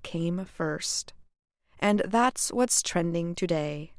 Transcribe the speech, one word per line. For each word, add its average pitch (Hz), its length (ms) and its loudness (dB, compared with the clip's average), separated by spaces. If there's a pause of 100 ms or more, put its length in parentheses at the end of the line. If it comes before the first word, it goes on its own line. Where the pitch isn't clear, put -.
came 170 420 -2
first. - 680 -4 (680)
And 208 260 4
that's 240 480 2
what's 247 280 2
trending 170 540 0
today. 151 640 -2